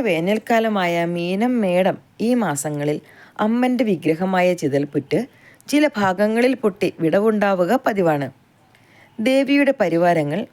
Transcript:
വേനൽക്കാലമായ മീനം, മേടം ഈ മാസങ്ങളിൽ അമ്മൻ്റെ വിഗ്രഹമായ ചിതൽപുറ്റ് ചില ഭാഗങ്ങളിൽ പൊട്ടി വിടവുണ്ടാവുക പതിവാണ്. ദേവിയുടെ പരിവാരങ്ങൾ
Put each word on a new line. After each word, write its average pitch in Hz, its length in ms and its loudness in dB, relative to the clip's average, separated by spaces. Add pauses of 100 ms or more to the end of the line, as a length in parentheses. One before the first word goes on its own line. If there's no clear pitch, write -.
വേനൽക്കാലമായ 196 960 0 (100)
മീനം, 190 460 -2
മേടം 180 360 2 (240)
ഈ 220 80 0 (140)
മാസങ്ങളിൽ 147 540 -4 (420)
അമ്മൻ്റെ 247 440 0
വിഗ്രഹമായ 180 720 0
ചിതൽപുറ്റ് 143 680 -2 (480)
ചില 294 180 2 (120)
ഭാഗങ്ങളിൽ 214 580 0
പൊട്ടി 196 340 -2 (140)
വിടവുണ്ടാവുക 202 800 2
പതിവാണ്. 165 420 0 (920)
ദേവിയുടെ 269 580 2
പരിവാരങ്ങൾ 170 640 0 (140)